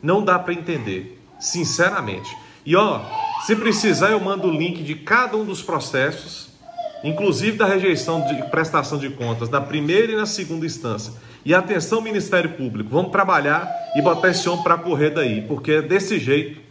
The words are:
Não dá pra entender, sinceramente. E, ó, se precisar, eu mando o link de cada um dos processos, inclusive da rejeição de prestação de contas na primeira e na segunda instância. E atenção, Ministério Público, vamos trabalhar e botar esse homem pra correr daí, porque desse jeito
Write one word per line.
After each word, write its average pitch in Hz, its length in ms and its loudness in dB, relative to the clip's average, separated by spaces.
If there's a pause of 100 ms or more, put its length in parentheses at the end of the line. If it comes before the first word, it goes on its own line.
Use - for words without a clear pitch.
Não 190 220 2
dá 180 140 4
pra 175 140 -4
entender, 123 680 -6 (160)
sinceramente. 165 960 -2 (300)
E, 151 100 2
ó, 190 260 4 (460)
se 226 80 4
precisar, 214 560 2
eu 214 80 4
mando 190 300 0
o - 20 2
link 165 320 -2
de 147 120 -6
cada 220 420 0
um 220 80 0
dos 190 180 -6
processos, - 840 -4 (560)
inclusive 202 520 0
da 208 100 4
rejeição 175 600 2
de 135 240 -2
prestação 156 480 0
de 135 120 -6
contas 117 380 -4
na 135 120 0
primeira 156 520 2
e 220 40 -2
na 208 100 0
segunda 165 400 -6
instância. 113 460 -6 (320)
E 156 100 4
atenção, 185 460 2
Ministério 185 540 0
Público, 110 360 -6
vamos 180 220 0
trabalhar 175 580 2 (240)
e 147 80 2
botar 175 280 4
esse 175 180 0
homem 175 160 -2
pra - 120 4
correr 151 340 0
daí, 123 320 0
porque 151 380 0
desse 185 380 0
jeito 135 420 0 (100)